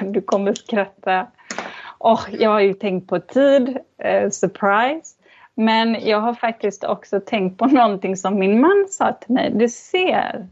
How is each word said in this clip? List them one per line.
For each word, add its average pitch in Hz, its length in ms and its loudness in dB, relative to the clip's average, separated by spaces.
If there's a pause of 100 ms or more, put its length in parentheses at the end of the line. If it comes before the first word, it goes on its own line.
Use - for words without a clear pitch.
du 196 200 -4
kommer 202 320 -2
skratta. 190 760 -4 (720)
Åh, - 320 2
jag 220 180 0
har 214 100 2
ju 196 140 4
tänkt 185 360 -6
på 180 100 -2
tid, 262 580 2 (260)
eh, 196 260 0
surprise. 208 840 -2 (420)
Men 220 520 0
jag 214 120 2
har 233 140 -2
faktiskt 226 500 -6
också 208 360 -4
tänkt 185 400 -4
på 226 60 0
någonting 208 520 2
som 196 220 -2
min 202 220 4
man 392 280 4
sa 220 240 -2
till - 200 -6
mig. - 220 0
Du 233 140 2
ser, 247 840 -4